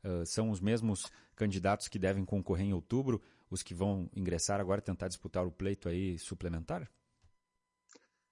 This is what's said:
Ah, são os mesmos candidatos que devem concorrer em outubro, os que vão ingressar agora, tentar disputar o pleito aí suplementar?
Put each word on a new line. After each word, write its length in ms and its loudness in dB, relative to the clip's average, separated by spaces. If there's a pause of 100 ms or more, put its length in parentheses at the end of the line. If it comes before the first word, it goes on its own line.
Ah, 220 -2
são 260 0
os 100 -2
mesmos 500 2 (260)
candidatos 500 2
que 120 -6
devem 260 2
concorrer 420 2
em 60 2
outubro, 500 0 (280)
os 120 -4
que 120 -10
vão 400 0
ingressar 460 0
agora, 220 2
tentar 260 -2
disputar 380 -2
o 60 -4
pleito 360 -2
aí 300 0
suplementar? 720 -6 (1400)